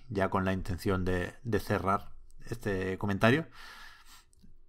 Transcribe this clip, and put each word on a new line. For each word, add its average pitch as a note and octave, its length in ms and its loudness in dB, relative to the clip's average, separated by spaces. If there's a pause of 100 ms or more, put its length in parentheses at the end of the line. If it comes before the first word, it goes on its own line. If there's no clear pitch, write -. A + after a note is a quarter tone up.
ya F#2+ 220 2
con F#2+ 140 2
la F#2+ 80 4
intención F#2+ 520 0
de, F2+ 380 0
de G#2+ 180 0
cerrar F#2+ 540 0 (320)
este G2 520 -2
comentario, A2+ 500 4 (1200)